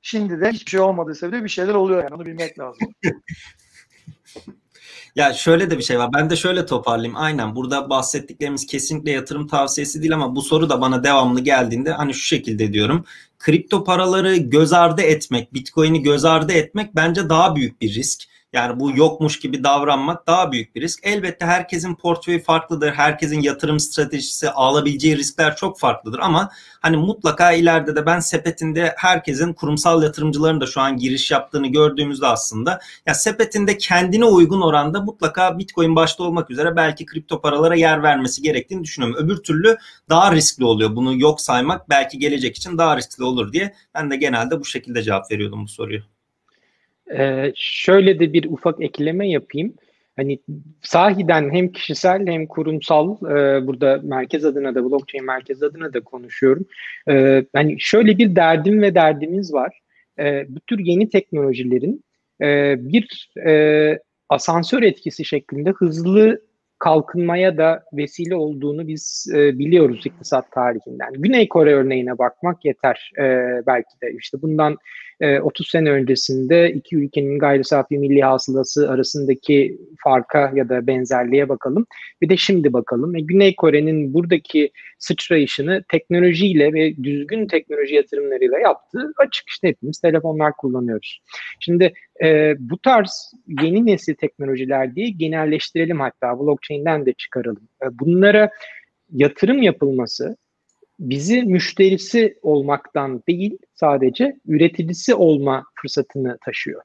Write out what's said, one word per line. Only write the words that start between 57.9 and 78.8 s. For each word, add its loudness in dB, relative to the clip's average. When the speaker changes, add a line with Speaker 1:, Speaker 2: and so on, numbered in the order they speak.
Speaker 3:
bir 4
derdim 4
ve 2
derdimiz 2
var. -4
E, -2
bu -16
tür -6
yeni 2
teknolojilerin, -2
e, 2
bir, -4
e, 4
asansör 0
etkisi -2
şeklinde -4
hızlı 2
kalkınmaya 0
da 2
vesile -6
olduğunu -4
biz, -10
e, 2
biliyoruz 2
iktisat -6
tarihinden. -4
Güney 2
Kore 6
örneğine 0
bakmak -2
yeter, -2
e, -2
belki 0
de. -8
İşte -12
bundan, 0
e, 2
otuz -4
sene 2
öncesinde 2
iki -6
ülkenin -2
gayri 2
safi 0
milli 4
hasılası 0